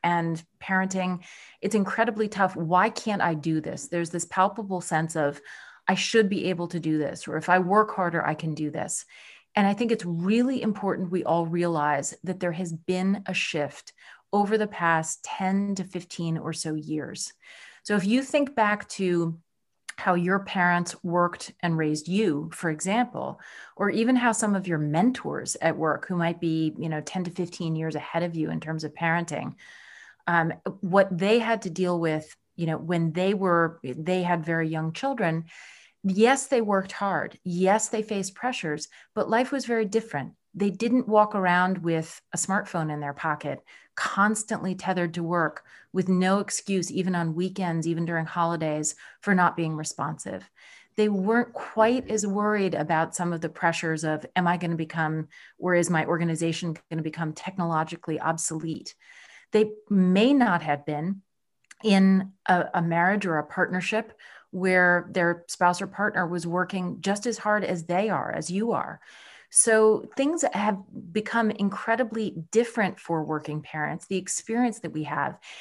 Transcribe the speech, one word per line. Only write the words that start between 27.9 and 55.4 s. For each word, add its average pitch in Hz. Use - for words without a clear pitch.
ahead 165
of 175
you 156
in 160
terms 156
of 151
parenting, 165
um, 170
what 196
they 208
had 226
to 185
deal 175
with, 156
you 170
know, 160
when 165
they 185
were, 170
they 160
had 175
very 165
young 160
children. 170
Yes, 226
they 247
worked 196
hard. 196
Yes, 185
they 220
faced 196
pressures, 180
but 214
life 247
was 277
very 226
different. 202
They 196
didn't 233
walk 214
around 185
with 160
a -
smartphone 185
in 147
their 143
pocket, 151
constantly 202
tethered 180
to 175
work, 165
with 185
no 185
excuse, 190
even 185
on 165
weekends, 180
even 170
during 165
holidays, 160
for 202
not 180
being 160
responsive. 151
They 214
weren't 214
quite 240
as 208
worried 202
about 160
some 175
of 165
the 165
pressures 160
of, 156
"Am 180
I 175
gonna 170
become, 160